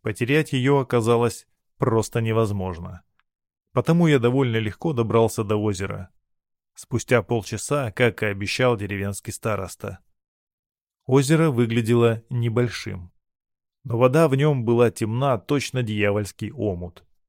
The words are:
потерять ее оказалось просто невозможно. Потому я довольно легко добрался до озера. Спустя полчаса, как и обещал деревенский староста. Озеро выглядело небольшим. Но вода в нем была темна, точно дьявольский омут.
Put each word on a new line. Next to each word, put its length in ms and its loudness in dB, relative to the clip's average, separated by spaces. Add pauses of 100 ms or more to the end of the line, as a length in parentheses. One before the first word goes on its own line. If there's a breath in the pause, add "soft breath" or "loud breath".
потерять 500 -2
ее 260 2
оказалось 680 0 (320)
просто 420 0
невозможно. 800 -4 (680)
Потому 340 2
я 120 6
довольно 400 2
легко 340 -4
добрался 520 0
до 120 -2
озера. 540 -4 (640)
Спустя 480 0
полчаса, 720 -4
как 300 0
и 40 0
обещал 500 0
деревенский 560 -8
староста. 640 -8 (1080)
Озеро 440 4
выглядело 800 2
небольшим. 800 -4 (720)
Но 140 -4
вода 300 4
в 60 -2
нем 300 2
была 260 4
темна, 480 -2
точно 440 -4
дьявольский 680 -2
омут. 520 -6 (240)